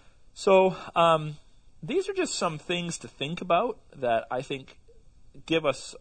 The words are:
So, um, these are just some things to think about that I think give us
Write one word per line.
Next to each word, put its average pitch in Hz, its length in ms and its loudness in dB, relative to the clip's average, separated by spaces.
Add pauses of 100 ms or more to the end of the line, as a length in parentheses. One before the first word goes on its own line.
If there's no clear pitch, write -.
(360)
So, 190 400 6 (200)
um, 160 400 4 (460)
these 320 260 -4
are 403 60 -6
just 370 220 -4
some 165 240 -4
things 175 400 -6
to 113 100 -14
think 147 320 -8
about 190 380 0 (180)
that 120 340 0
I 127 100 -4
think 135 360 -12 (680)
give 160 180 0
us - 360 -4